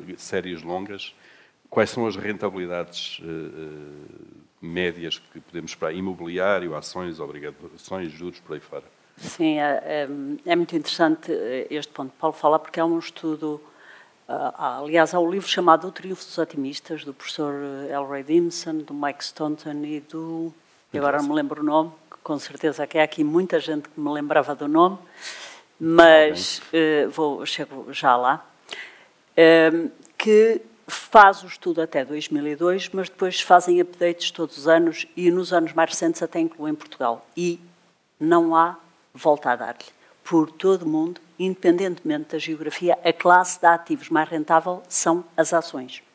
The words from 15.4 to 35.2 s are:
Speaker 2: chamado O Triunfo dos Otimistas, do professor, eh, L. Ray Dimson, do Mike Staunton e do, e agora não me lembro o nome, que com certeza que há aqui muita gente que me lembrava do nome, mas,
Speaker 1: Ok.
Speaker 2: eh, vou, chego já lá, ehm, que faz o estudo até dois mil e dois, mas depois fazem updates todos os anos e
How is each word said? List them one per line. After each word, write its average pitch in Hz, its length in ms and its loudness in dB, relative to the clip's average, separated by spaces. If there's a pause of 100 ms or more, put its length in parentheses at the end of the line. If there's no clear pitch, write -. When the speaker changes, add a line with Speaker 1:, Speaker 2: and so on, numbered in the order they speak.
Speaker 2:
chamado 160 400 4
O 185 60 -12
Triunfo 190 320 -12
dos - 140 -18
Otimistas, 147 680 -6
do 139 100 -14
professor, 147 400 -8 (360)
eh, - 20 -10
L. 139 160 -6
Ray 139 160 -8
Dimson, 165 540 0
do 147 160 -10
Mike 143 280 -6
Staunton 151 640 -8
e 151 160 -8
do, 165 540 -10 (400)
e 151 40 -4
agora 143 200 0
não 143 100 -2
me 147 80 -2
lembro 147 240 -4
o 151 60 -4
nome, 156 260 0 (180)
que - 140 -20
com 147 160 -6
certeza 143 480 -6
que 165 100 -4
há 156 60 6
aqui 151 180 -2
muita 165 380 0
gente 147 300 -6
que - 100 -16
me 147 100 -4
lembrava 147 460 0
do 147 140 -8
nome, 180 280 4 (800)
mas, 160 920 6
Speaker 1:
Ok. 165 120 0
Speaker 2:
eh, 151 280 2
vou, 143 380 -4
chego 135 460 -10
já 135 240 4
lá, 127 300 0 (880)
ehm, 165 540 8 (280)
que 220 440 4 (260)
faz 196 560 8
o 185 40 -18
estudo 165 340 -4
até 147 240 -2
dois 147 240 -8
mil 147 180 -2
e 147 80 -4
dois, 180 380 0
mas 185 160 -4
depois 185 320 -4
fazem 175 400 6
updates 175 500 -2
todos - 260 -6
os 143 100 -8
anos 165 380 4 (100)
e 175 140 2